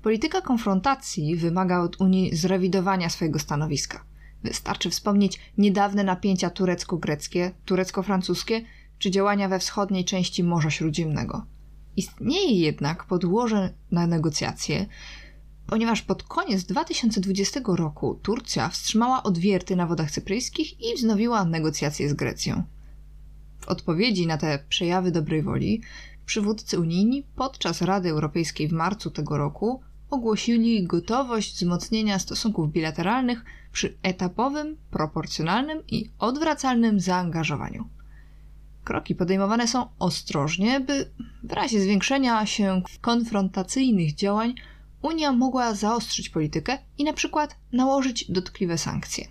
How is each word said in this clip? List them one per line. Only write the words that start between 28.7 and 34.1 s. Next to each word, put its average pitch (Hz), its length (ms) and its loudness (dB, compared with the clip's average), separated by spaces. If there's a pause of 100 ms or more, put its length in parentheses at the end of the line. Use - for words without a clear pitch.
marcu 175 380 -2
tego 147 280 -4
roku 190 420 -2 (300)
ogłosili 226 760 2
gotowość 220 680 0
wzmocnienia 196 640 0
stosunków 180 540 -2
bilateralnych 202 720 0 (280)
przy - 300 -4
etapowym, 254 760 -2 (140)